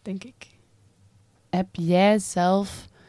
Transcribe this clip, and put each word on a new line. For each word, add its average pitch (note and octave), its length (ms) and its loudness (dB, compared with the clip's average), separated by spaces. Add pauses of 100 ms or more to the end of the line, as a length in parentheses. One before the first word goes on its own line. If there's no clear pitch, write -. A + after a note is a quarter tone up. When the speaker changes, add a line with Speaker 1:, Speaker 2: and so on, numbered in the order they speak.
Speaker 1:
denk F#3+ 220 -10
ik. - 280 -20 (1000)
Speaker 2:
Heb F#3 220 -4
jij F#3 460 2
zelf F#3+ 680 -2 (200)